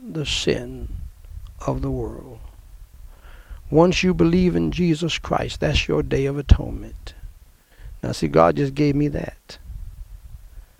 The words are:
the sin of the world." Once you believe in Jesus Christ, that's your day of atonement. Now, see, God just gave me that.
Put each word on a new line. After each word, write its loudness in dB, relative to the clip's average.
the -6
sin -2
of -2
the -2
world." -8
Once 6
you 4
believe 4
in 2
Jesus 0
Christ, -2
that's 0
your 2
day 0
of -2
atonement. 2
Now, -4
see, -2
God 8
just 0
gave 2
me 2
that. -8